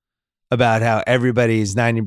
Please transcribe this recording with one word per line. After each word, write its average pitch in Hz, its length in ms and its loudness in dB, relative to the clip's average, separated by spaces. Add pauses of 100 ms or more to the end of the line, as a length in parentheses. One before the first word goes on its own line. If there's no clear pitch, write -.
(500)
about 117 320 0
how 113 240 0
everybody's 117 720 0
ninety, 117 300 0